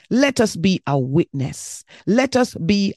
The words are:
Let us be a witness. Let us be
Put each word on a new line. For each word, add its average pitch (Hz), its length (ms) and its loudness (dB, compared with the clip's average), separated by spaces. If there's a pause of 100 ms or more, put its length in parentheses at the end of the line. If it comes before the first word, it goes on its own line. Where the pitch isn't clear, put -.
Let 262 300 2
us 208 160 2
be 175 320 0
a 143 100 0
witness. - 840 -4 (240)
Let 254 300 2
us 247 180 0
be 196 420 0